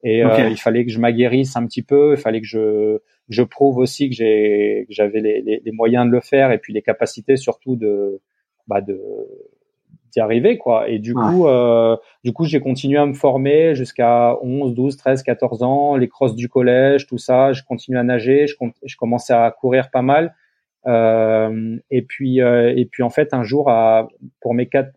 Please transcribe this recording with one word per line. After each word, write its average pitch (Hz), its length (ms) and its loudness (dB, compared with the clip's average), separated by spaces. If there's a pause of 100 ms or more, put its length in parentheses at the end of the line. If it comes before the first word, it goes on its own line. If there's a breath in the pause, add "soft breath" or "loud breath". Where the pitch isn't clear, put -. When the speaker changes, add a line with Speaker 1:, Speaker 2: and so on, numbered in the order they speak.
Speaker 1:
Et, 113 220 2
Speaker 2:
Ok. 113 140 4
Speaker 1:
euh, 113 100 2
il 110 100 -4
fallait 117 280 0
que 120 40 -6
je 110 80 -6
m'aguerrisse 120 560 0
un 117 120 -4
petit 113 160 -8
peu, 143 300 4
il 139 40 2
fallait 113 240 -4
que 110 60 -16
je, 107 500 -2
que - 60 -8 (260)
je 117 140 -2
prouve 131 340 0
aussi 127 320 -2
que 127 80 -6
j'ai, 107 720 0
que 104 60 -20
j'avais 104 260 -2
les, 107 220 -2
les, 110 200 -4
les 113 100 -10
moyens 117 340 0
de 117 40 2
le 120 100 2
faire 135 300 2
et 113 60 2
puis - 160 -10
les 107 80 -4
capacités 117 560 -2
surtout 131 400 -6
de, 101 460 -4 (440)
bah, 101 140 -4
de, 98 180 -8 (1120)
d'y 117 80 -2
arriver, 120 360 2
quoi. 113 320 -2
Et 113 100 -4
du 110 140 -8
Speaker 2:
Ouais. 123 100 -2
Speaker 1:
coup, 175 240 2
euh, 117 500 4 (280 soft breath)
du 120 80 -4
coup, 165 120 -4
j'ai 147 160 -2
continué 139 380 -2
à 147 80 4
me 139 60 -4
former 143 600 2
jusqu'à 120 680 0
onze, 127 320 -4
douze, 135 220 -2
treize, 131 260 -2
quatorze 120 400 -4
ans, 139 340 0
les 123 120 0
crosses 120 260 -2
du 120 140 -8
collège, 131 580 2
tout 123 120 -10
ça. 131 340 2
Je 127 100 -6
continue 127 360 -8
à 123 40 -2
nager, 127 440 2
je 147 100 -8
com-, 120 160 -8 (100)
je 131 140 -18
commençais 120 380 -2
à 117 160 4
courir 131 400 -2
pas 127 120 -2
mal. 147 320 0 (520)
Euh, 113 920 0 (140)
et 127 120 0
puis, 127 380 -2
euh, 120 340 2
et 123 120 0
puis - 160 -8
en 120 80 0
fait, 151 240 -2
un 123 80 -2
jour, 139 260 0
à, 113 400 2 (320)
pour 120 140 -4
mes 120 120 0
quatre, 135 300 -2